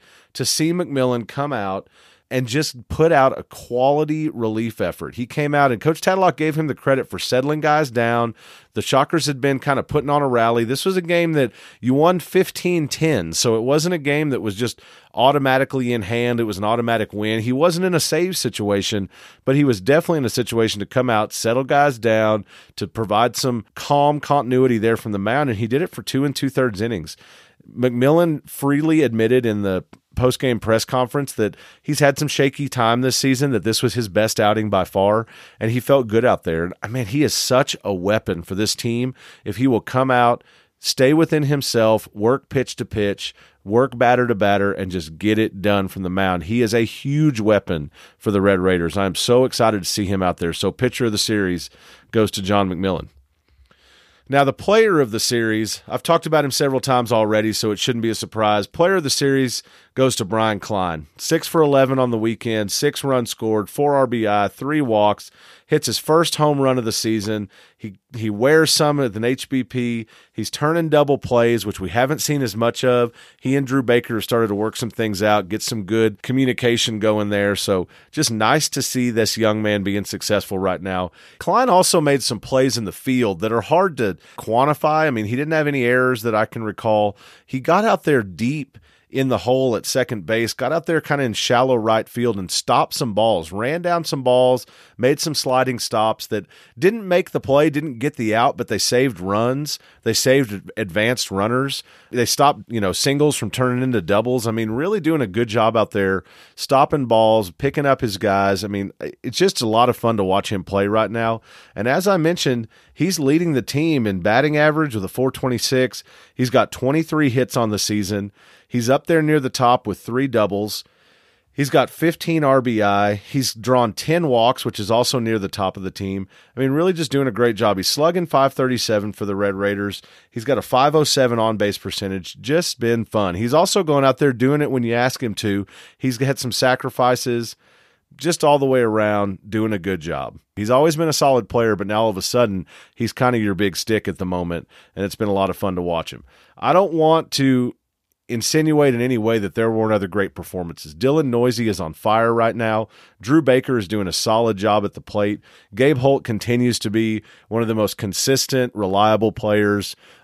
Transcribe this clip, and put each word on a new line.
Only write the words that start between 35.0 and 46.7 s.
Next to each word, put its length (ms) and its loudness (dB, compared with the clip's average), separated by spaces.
and 120 -2
he 100 -2
felt 260 2
good 180 2
out 200 2
there. 200 -2
And, 280 -10
man, 140 -6
he 160 -2
is 100 2
such 500 0
a 120 -4
weapon 480 -2
for 120 -10
this 200 -2
team. 400 -4
If 140 -8
he 100 0
will 140 2
come 300 -2
out, 340 2
stay 340 2
within 300 2
himself, 680 0
work 380 -2
pitch 260 -4
to 80 -6
pitch, 500 -4
work 320 0
batter 300 2
to 80 0
batter, 360 2
and 200 -6
just 260 -8
get 220 0
it 240 -2
done 260 0
from 140 -10
the 80 -4
mound. 340 -2
He 160 -2
is 140 0